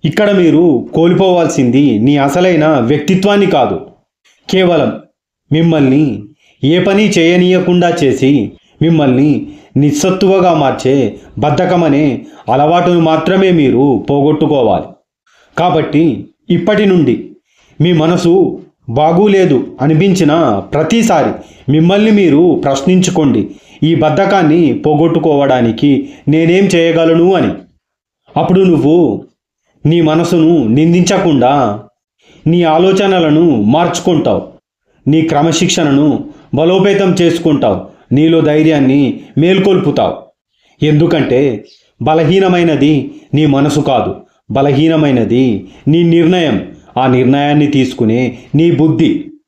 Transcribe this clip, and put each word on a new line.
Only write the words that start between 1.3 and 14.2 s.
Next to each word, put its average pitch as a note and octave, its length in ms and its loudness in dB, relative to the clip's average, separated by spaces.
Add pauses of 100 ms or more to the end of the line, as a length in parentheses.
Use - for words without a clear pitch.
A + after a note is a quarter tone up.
మీ C#3+ 180 0
అసలైన D#3 500 0
వ్యక్తిత్వాన్ని F3+ 800 0
కాదు, - 340 -2 (680)
కేవలం F3+ 500 0 (520)
మిమ్మల్ని C#3+ 720 0 (400)
ఏ E3+ 200 0
పని G3+ 260 0
చేయనీయకుండా F3+ 800 0 (140)
చేసి C3 480 0 (300)
మిమ్మల్ని D3 680 0 (300)
నిస్సత్తువగా F#3 760 0
మార్చే C3+ 640 -2 (200)
బద్ధకమనే D3+ 880 0 (280)
అలవాటును F3 460 0
మాత్రమే E3+ 520 0
మీరు C3 580 0
పోగొట్టుకోవాలి. C#3+ 760 0 (720)